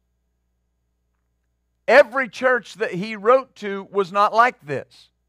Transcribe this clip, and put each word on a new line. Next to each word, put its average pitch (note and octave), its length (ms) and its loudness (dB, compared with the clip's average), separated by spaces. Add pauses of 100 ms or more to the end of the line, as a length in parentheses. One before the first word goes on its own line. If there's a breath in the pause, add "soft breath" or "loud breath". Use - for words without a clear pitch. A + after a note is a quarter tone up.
(1900)
Every B3+ 400 4
church B3 480 -4
that - 180 -8
he G#3+ 220 -8
wrote A#3 420 0
to G3 340 -10
was F#3+ 200 -4
not G3+ 220 0
like A#3 280 2
this. - 480 -12 (200)